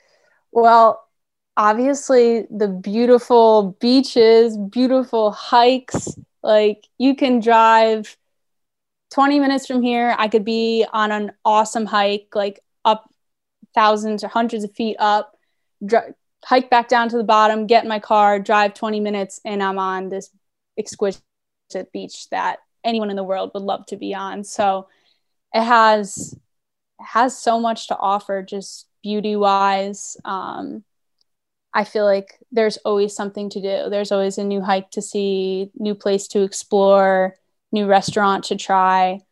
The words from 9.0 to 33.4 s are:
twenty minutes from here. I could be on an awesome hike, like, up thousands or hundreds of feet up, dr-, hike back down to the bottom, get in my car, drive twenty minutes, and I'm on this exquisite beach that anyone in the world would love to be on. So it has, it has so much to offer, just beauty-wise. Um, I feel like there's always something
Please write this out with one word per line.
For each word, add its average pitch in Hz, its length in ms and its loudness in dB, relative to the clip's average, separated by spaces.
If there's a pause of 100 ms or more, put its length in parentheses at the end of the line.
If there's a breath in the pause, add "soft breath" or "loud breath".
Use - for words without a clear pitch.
twenty 277 280 2
minutes 269 260 0
from 254 160 -2
here. 240 360 0
I 220 100 -2
could 214 180 0
be 226 460 0
on 214 200 -2
an 208 200 -4 (140)
awesome 220 400 0
hike, 202 500 -2
like, 202 240 -4 (260)
up 220 240 0 (640)
thousands 214 500 0
or 202 40 -8
hundreds 233 360 -4
of 208 100 -12
feet 220 260 -6
up, 208 380 -2 (480)
dr-, 214 300 -2 (280)
hike 254 260 0
back 233 200 2
down 233 200 0
to 240 80 -4
the 233 60 -2
bottom, 214 440 2
get 226 160 4
in 226 60 -8
my 214 100 -4
car, 208 400 2
drive 208 340 0
twenty 214 260 -6
minutes, 202 460 -6
and 202 180 -6
I'm 190 160 -4
on 185 300 -6
this 190 200 -10 (480)
exquisite 107 440 -6 (720)
beach 190 380 -16
that 185 300 -6 (240)
anyone 226 260 -4
in 196 60 -8
the 196 80 -6
world 190 300 -6
would 196 100 -10
love 202 240 -8
to 196 100 -12
be 196 180 -10
on. 196 280 -10
So 196 440 -4 (640)
it 226 100 -2
has, 220 720 0 (640)
it - 40 -20
has 240 340 -2
so 233 220 -2
much 226 280 -6
to - 100 -6
offer, 196 460 -4
just - 440 -14 (160)
beauty-wise. 202 1200 -2
Um, 202 600 -10 (880)
I 214 100 -2
feel 208 220 -4
like 196 340 -2 (120)
there's 220 260 0
always 208 380 -2
something 202 360 -8